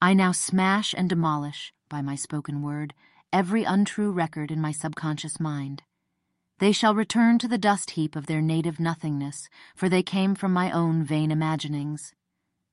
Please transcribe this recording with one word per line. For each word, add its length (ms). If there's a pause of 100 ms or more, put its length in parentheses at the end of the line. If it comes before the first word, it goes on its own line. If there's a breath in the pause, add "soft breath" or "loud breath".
"I 140
now 160
smash 640
and 100
demolish, 640 (160)
by 140
my 140
spoken 480
word, 320 (380 soft breath)
every 320
untrue 440
record 420
in 100
my 100
subconscious 640
mind. 460 (760)
They 120
shall 240
return 440
to 80
the 100
dust 340
heap 240
of 100
their 160
native 380
nothingness, 720 (260 loud breath)
for 140
they 120
came 320
from 200
my 180
own 320
vain 260
imaginings. 880 (580)